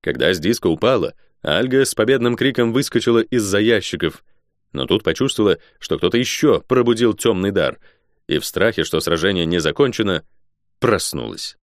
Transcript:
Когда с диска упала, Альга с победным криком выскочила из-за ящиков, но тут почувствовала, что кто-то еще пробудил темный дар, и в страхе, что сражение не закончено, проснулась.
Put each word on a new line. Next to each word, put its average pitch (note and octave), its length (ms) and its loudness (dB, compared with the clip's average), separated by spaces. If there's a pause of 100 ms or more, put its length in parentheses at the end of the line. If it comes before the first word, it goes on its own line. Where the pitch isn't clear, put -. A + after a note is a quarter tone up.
Когда C#2 320 0
с E2+ 60 -2
диска G2+ 280 0
упала, F#2+ 480 0 (260)
Альга B2+ 440 2
с - 100 -6
победным A#2+ 400 2
криком A#2+ 380 0
выскочила A#2+ 460 0
из-за G#2 400 0
ящиков, G2 640 0 (500)
но C2 120 -4
тут F2+ 180 0
почувствовала, G2+ 540 0 (220)
что - 180 -6
кто-то F2+ 200 0
еще B2 440 2
пробудил A#2 520 2
темный F#2+ 380 -2
дар, D#2+ 280 -2 (480)
и D2 100 -2
в - 80 -4
страхе, G2 380 0
что D#2+ 160 -2
сражение E2+ 460 0
не F2 140 0
закончено, F#2+ 640 0 (560)
проснулась. D#2 840 -4